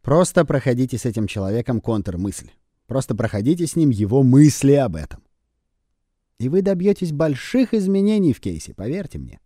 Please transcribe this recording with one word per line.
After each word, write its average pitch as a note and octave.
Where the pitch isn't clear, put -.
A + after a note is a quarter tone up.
Просто E3+
проходите B2+
с -
этим A2
человеком G#2+
контрмысль. G2
Просто B2+
проходите A2+
с -
ним D#3
его G#2+
мысли C#3
об B2+
этом. -
И A#2+
вы F3
добьетесь F#3
больших D#3
изменений G3
в -
кейсе, E2
поверьте A2+
мне. B1